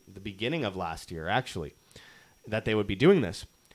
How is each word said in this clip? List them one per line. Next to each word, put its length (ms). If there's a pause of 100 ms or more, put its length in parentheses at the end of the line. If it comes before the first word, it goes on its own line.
(120)
the 80
beginning 460
of 100
last 360
year, 160
actually, 460 (720)
that 180
they 100
would 120
be 80
doing 260
this. 240 (300)